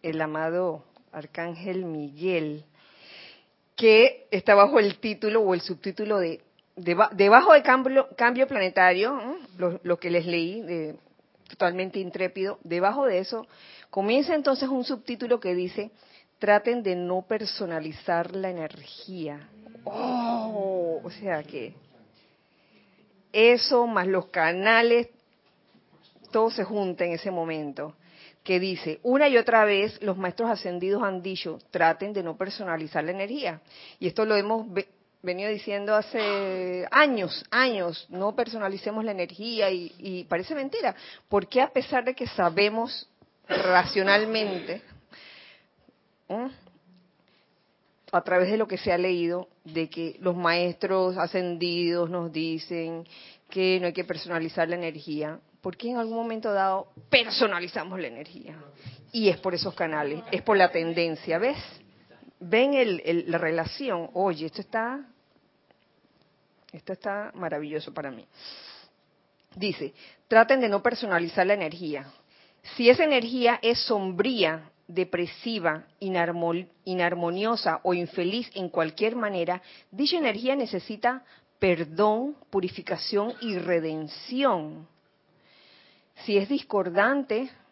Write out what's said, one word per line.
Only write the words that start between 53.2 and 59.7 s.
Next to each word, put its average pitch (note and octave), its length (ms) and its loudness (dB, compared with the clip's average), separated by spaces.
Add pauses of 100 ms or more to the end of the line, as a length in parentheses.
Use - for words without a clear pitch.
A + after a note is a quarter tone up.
que F#3 300 0
no F3+ 80 -2
hay E3+ 60 -4
que F3+ 100 -6
personalizar E3 640 -4
la E3+ 80 -4
energía, D#3 640 -8 (220)
¿por F#3 160 -8
qué A#3 140 -8
en B3+ 60 -4
algún A3+ 180 -4
momento A3+ 380 -4
dado F#3+ 340 0 (220)
personalizamos F#3+ 880 0
la D3+ 80 -6
energía? D3+ 500 -16 (540)
Y G#3+ 180 4
es E3 80 2
por F#3 160 -4
esos F3 220 -6